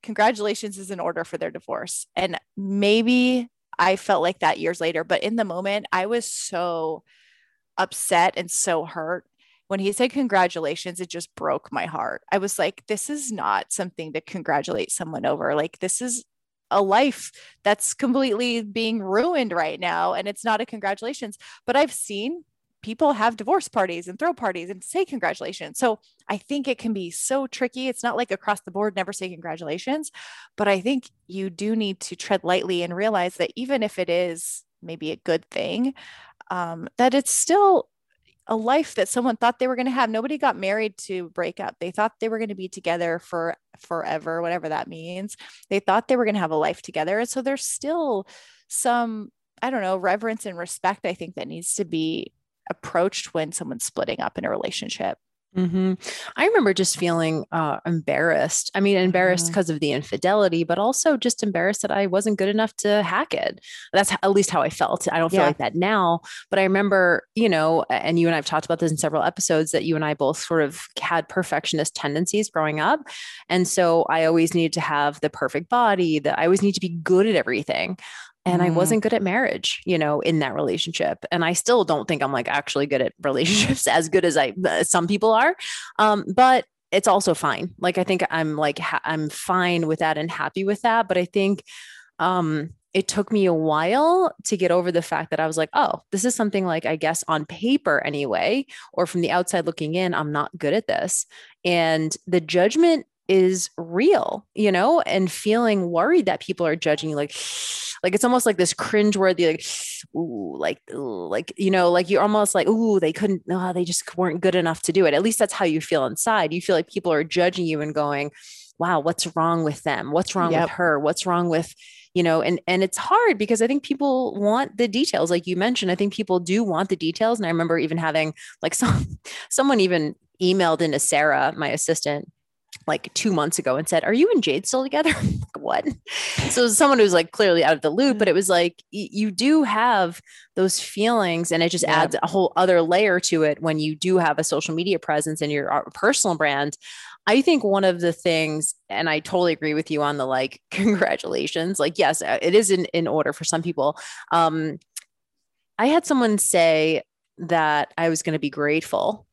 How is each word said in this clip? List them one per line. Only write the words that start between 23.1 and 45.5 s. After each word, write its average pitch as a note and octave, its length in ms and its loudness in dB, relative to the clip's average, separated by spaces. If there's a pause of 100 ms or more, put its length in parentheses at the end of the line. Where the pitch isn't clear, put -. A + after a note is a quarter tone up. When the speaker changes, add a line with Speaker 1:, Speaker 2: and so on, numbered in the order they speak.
Speaker 1:
have A3+ 240 0
divorce C#4+ 300 -2
parties F3+ 400 -4
and F#3 100 -14
throw E4+ 160 -2
parties F3+ 360 -6
and F#3 140 -12
say, F#4+ 220 -4
"Congratulations." F3 760 -6
So A3+ 200 0 (300)
I G3+ 80 -2
think C#4 300 -6
it B3+ 100 -2
can A3+ 160 -4
be F3+ 180 -6
so C4+ 360 -4
tricky. B3+ 420 -6
It's - 140 -8
not A#3+ 140 -2
like A#3+ 140 -4
across G3 300 -4
the F#3 100 -16
board, G3+ 240 -2
never F#3+ 180 -4
say F#3 160 -8
congratulations, E3+ 840 -8 (440)
but G#3 140 0
I G3 100 4
think B3 300 -2 (180)
you F#3+ 220 -6
do G#3 260 -4
need G3+ 260 -2
to - 140 -12
tread - 300 -2
lightly F3+ 380 0
and F3 120 -6
realize F#3 400 0
that - 220 -2
even B3+ 260 -2
if G#3 160 -4
it F3+ 100 -2
is E3+ 540 -4 (180)
maybe E3 300 -10
a - 60 -8
good E3+ 340 -2
thing, A#3+ 420 -2 (580)
um, E3+ 360 -6 (100)
that B3 160 4
it's C#4 180 2
still F#4+ 580 4 (580)
a A3+ 80 -2
life B3 400 0
that F#3 140 0
someone B3 280 0
thought A#3+ 220 2
they B3+ 80 0
were B3+ 80 -2
gonna B3+ 160 -2
have. B3 180 0
Nobody A#3+ 280 -4
got B3 200 0
married G3 420 -2
to F3+ 320 -8
break E3+ 280 -6
up. - 200 -8
They F3+ 120 -8
thought G#3+ 300 -2
they A3+ 80 -2
were A3 100 -4
gonna G#3 160 -6
be F#3 140 -10
together E3+ 500 -2
for E3+ 360 -6 (240)
forever, E3 640 -6
whatever E3+ 280 -4
that - 180 -4
means. F3 500 -12 (320)